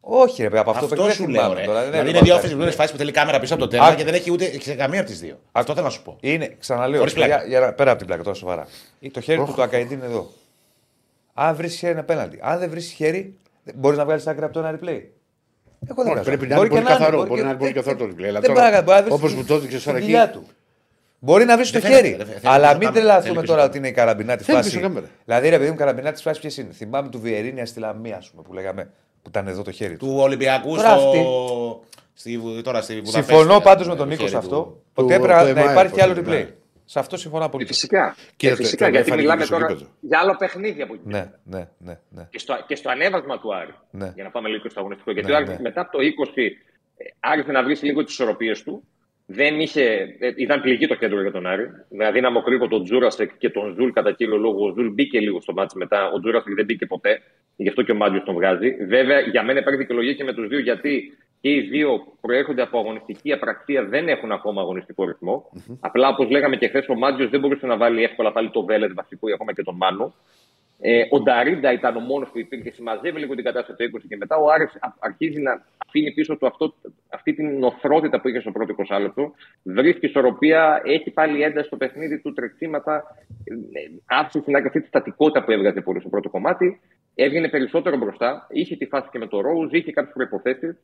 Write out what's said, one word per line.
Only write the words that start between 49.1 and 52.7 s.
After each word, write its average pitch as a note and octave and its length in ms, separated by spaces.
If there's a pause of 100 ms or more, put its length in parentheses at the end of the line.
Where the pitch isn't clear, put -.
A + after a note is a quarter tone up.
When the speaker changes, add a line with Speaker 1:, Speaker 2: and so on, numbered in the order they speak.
Speaker 4:
Δεν D3 340
είχε, D3+ 220 (360)
ε, B2 180
ήταν C3+ 240
πληγή B2+ 260
το B2 80
κέντρο G#2 280
για G2 100
τον F2+ 140
Άρη. G2 200 (220)
Με G#2+ 180
αδύναμο A#2+ 360
κρίκο A#2+ 260
τον G#2 160